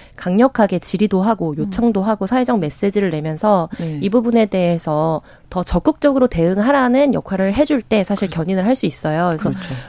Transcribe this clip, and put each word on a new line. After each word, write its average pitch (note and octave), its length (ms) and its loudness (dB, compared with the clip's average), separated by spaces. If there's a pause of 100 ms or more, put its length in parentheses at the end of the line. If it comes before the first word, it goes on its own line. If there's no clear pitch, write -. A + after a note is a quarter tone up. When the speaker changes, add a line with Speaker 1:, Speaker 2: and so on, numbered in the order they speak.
(160)
Speaker 1:
강력하게 G3+ 640 2
질의도 F#3+ 460 0
하고 F#3 280 -2
Speaker 2:
음. D3 60 -6
Speaker 1:
요청도 G3+ 460 0
하고 G#3 240 -2
사회적 B3 320 0
메시지를 F#3+ 500 -2
내면서 D#3+ 580 0 (120)
Speaker 2:
네. D#3+ 200 -4
Speaker 1:
이 F#3+ 100 -2
부분에 A3+ 360 2
대해서 E3 760 0 (280)
더 F3+ 140 -4
적극적으로 C4 640 2
대응하라는 B3 880 2
역할을 F#3+ 400 -2
해줄 C#4+ 260 2
때 G#3+ 220 0
사실 G3 240 -2
Speaker 2:
그렇죠. E3 160 -4
Speaker 1:
견인을 F#3 240 -2
할 C4 80 2
수 A#3+ 100 -4
있어요. D#3+ 440 -2
그래서 D#3 200 -2
Speaker 2:
그렇죠. C3+ 240 -6 (160)